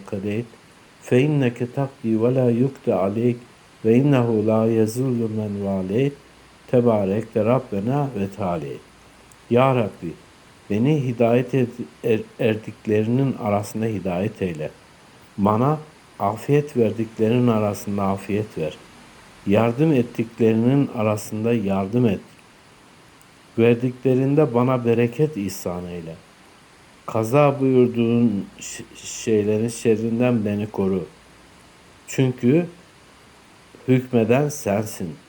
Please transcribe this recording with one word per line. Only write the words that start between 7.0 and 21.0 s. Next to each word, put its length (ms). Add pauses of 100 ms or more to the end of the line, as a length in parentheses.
de 100
Rabbena 640 (100)
ve 80
Tealeyt." 540 (680)
Ya 260
Rabbi, 380 (560)
beni 340
hidayet 500
et, 160 (340)
er-, 180 (180)
erdiklerinin 1040
arasında 420
hidayet 560
eyle. 300 (640)
Bana 420 (400)
afiyet 580
verdiklerinin 680
arasında 560
afiyet 540
ver. 200 (680)
Yardım 460
ettiklerinin 1040
arasında 560